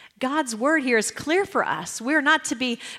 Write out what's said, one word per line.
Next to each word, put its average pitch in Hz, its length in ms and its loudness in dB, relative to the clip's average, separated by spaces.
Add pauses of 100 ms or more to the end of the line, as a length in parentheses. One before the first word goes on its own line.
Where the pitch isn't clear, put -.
(180)
God's 262 380 -2
word 285 260 2
here 247 140 4
is 214 140 2
clear 349 340 0
for 254 180 0
us. 160 380 -4
We're 277 220 2
not 302 240 4
to - 80 -4
be 240 240 -2 (200)